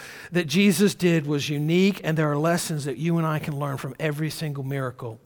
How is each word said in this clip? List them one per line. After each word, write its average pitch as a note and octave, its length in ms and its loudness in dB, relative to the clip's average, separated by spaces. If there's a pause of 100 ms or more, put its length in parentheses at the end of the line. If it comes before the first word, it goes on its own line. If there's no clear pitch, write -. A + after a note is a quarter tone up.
(320)
that F3 160 0
Jesus F#3+ 480 4
did E3 320 2
was C#3+ 220 -2
unique, E3+ 540 2
and D#3 140 0
there D3+ 140 2
are C#3+ 60 0
lessons D#3+ 480 0
that C#3 120 -4
you E3+ 200 0
and E3 100 0
I D3+ 120 0
can D3+ 180 -6
learn C#3 200 -4
from C3+ 220 -8
every D#3 300 -2
single C#3+ 340 -6
miracle C3 640 -6